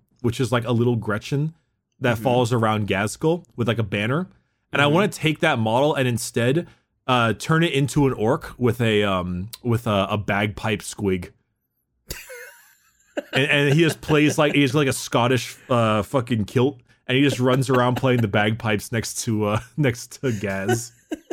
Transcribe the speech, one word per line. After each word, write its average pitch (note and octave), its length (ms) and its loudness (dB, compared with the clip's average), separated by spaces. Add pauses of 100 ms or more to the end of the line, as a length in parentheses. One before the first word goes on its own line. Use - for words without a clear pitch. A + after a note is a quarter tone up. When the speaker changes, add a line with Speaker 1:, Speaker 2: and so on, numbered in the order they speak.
(220)
Speaker 1:
which A#2 180 -2
is, B2 120 0
like, A#2+ 140 0
a A#2+ 60 -2
little A#2+ 240 2
Gretchen A#2 600 -4 (440)
that B2 160 0
Speaker 2:
Mm-hmm. A2+ 80 -8
Speaker 1:
follows B2 300 2
around G#2+ 340 2
Ghazghkull A2 560 0 (120)
with, A#2 120 -2
like, A2+ 120 0
a A2 40 2
banner, A2 440 -2 (440)
and C#3 100 0
I C#3+ 40 4
Speaker 2:
Mm-hmm. D3 80 4
Speaker 1:
wanna F3+ 140 4
take D#3 320 -2
that D#3 180 2
model B2 380 2
and C3 120 0
instead, B2 600 0 (400)
uh, A#2+ 260 2
turn D#3+ 300 0
it E3+ 100 0
into C#3 320 2
an B2+ 80 2
orc A2+ 460 -2
with A#2+ 200 0
a, G#2+ 240 4
um, F2+ 460 -2 (140)
with A#2 240 0
a, G2 240 2
a G#2+ 60 0
bagpipe G2+ 640 -2
squig. F#2 500 -4 (800)
<laughs> - 40 -10 (1200)
And, C#3+ 180 2
and C#3+ 220 2
he D#3+ 80 4
just D#3+ 180 0
plays D3+ 380 2
like, D3 180 2
he's C#3+ 180 2
like D3 140 2
a B2 60 0
Scottish, A#2+ 640 0 (120)
uh, A2 340 2
fucking A#2 420 -2
kilt, C3 340 0 (260)
and B2+ 120 0
he C#3+ 60 4
just B2+ 140 2
runs B2+ 320 2
around B2+ 260 4
playing B2 260 2
the A2 80 0
bagpipes A2 640 0
next - 320 -4
to, G#2+ 200 0
uh, G#2 220 0
<laughs> - 100 -14
next B2+ 440 -4
to C3 100 -2
Gaz. G2+ 680 -4
<laughs> - 40 -20 (320)